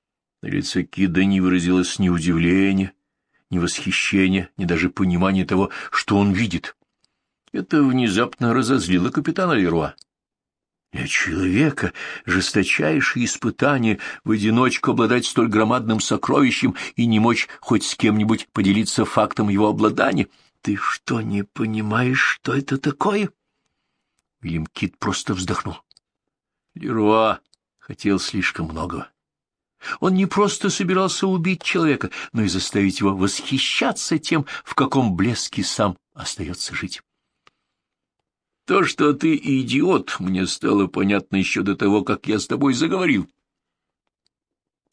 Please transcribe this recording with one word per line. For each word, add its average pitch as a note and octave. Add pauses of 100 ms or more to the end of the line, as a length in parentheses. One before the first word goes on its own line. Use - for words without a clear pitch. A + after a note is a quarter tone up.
(420)
На G#2
лице F#2+
Кида F#2
не G2
выразилось F2+
ни F#2
удивления, F2+ (580)
ни F#2
восхищения, F#2
ни G2
даже E2+
понимания F#2
того, G2 (200)
что -
он G2+
видит. F#2 (760)
Это F3
внезапно A#2+
разозлило A2+
капитана F3
Леруа. E2+ (960)
Для C3
человека F#2+ (320)
жесточайшие G2+
испытания A#2 (260)
в G#2+
одиночку A2+
обладать A#2
столь A2+
громадным A2
сокровищем B2+ (220)
и A#2
не A2
мочь A2+ (120)
хоть G#2+
с -
кем-нибудь G#2+
поделиться G2
фактом G#2+
его G2+
обладания. - (340)
"Ты G#2
что, -
не G#2
понимаешь, A2
что -
это C#3
такое?" G3 (1120)
Уильям D#2+
Кит -
просто -
вздохнул. F2+ (960)
Леруа A2 (380)
хотел G2+
слишком -
многого. D#2+ (920)
Он F#3
не F#3+
просто G3+
собирался F#3
убить F#3
человека, D#3+ (220)
но A2+
и G2+
заставить F#2+
его G2
восхищаться -
тем, D#3 (180)
в -
каком C3
блеске G#2
сам G2+ (160)
остаётся -
жить. - (1600)
"То, F#3+
что D3
ты D#3
идиот, C3+
мне F#2
стало G2+
понятно G2+
ещё F#2+
до G2
того, G#2
как -
я G#2+
с -
тобой C#3
заговорил. D#3 (1600)